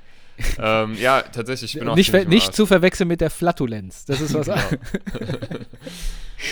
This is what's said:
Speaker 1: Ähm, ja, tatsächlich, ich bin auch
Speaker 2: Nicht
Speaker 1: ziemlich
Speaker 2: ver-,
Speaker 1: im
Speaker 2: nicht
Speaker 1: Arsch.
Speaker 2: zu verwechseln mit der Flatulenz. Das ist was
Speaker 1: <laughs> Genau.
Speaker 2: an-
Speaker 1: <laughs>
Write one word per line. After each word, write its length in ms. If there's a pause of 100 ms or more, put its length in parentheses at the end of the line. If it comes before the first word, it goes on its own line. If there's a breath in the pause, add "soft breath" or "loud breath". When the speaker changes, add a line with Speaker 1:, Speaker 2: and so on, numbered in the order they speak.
(580 loud breath)
Speaker 1:
Ähm, 360
ja, 260
tatsächlich, 540
ich 40
bin 120
auch 40
Speaker 2:
Nicht 120
Speaker 1:
ziemlich 160
Speaker 2:
ver-, 20
Speaker 1:
im 60
Speaker 2:
nicht 160
Speaker 1:
Arsch. 100
Speaker 2:
zu 100
verwechseln 400
mit 140
der 80
Flatulenz. 760
Das 160
ist 100
was 140
Speaker 1:
<laughs> 0
Genau. 100
Speaker 2:
an- 1120
Speaker 1:
<laughs> 0 (840 loud breath)